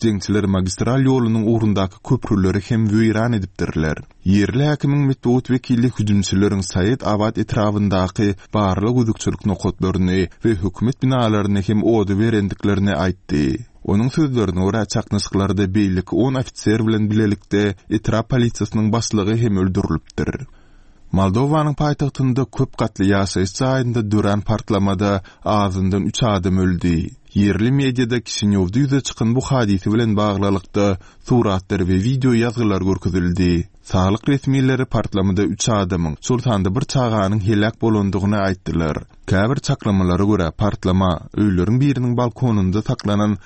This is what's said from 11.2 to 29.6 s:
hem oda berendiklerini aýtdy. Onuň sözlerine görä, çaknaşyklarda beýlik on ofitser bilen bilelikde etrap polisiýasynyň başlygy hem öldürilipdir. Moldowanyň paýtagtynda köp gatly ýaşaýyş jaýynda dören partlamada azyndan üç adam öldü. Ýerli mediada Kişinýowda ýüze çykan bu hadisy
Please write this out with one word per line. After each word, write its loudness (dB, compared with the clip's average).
hem 2
oda 2
berendiklerini 0
aýtdy. -2
Onuň 0
sözlerine 0
görä, 0
çaknaşyklarda -2
beýlik 0
on 2
ofitser -2
bilen 0
bilelikde 0
etrap -2
polisiýasynyň 0
başlygy 0
hem 0
öldürilipdir. -2
Moldowanyň 0
paýtagtynda 0
köp -4
gatly 0
ýaşaýyş 0
jaýynda 0
dören 2
partlamada 0
azyndan 0
üç -4
adam 0
öldü. 0
Ýerli 2
mediada 0
Kişinýowda 0
ýüze 2
çykan -2
bu 0
hadisy 0